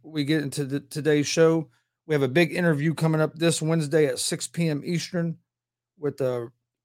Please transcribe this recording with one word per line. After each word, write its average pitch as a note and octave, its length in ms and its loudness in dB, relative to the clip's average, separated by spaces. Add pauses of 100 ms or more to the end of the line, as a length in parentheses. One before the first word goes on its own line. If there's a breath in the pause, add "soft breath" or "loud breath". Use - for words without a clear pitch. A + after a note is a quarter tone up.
we D3+ 200 -6
get D3+ 180 0
into C#3+ 220 -4
the, C#3 160 -4
today's D3 480 0
show. E3 400 4 (400)
We D#3 80 0
have C#3 80 2
a B2+ 60 2
big E3 260 2
interview E3 380 2
coming D#3+ 260 0
up D#3 160 0
this D#3+ 260 0
Wednesday D#3 440 2
at B2+ 140 -2
six - 280 -6
P E3+ 220 -2
M C#3+ 160 -4
Eastern E3+ 540 -4 (600)
with C#3+ 220 -6
a B2 280 -4 (360)